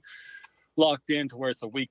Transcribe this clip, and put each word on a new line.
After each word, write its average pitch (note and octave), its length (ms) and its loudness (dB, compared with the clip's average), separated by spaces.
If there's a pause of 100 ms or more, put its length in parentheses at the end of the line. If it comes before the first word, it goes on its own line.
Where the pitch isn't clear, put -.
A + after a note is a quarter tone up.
(760)
locked D#3 340 4
in D3 180 0
to B2 80 -12
where B2+ 140 -2
it's - 120 -6
a A2+ 60 -6
week B2+ 220 -4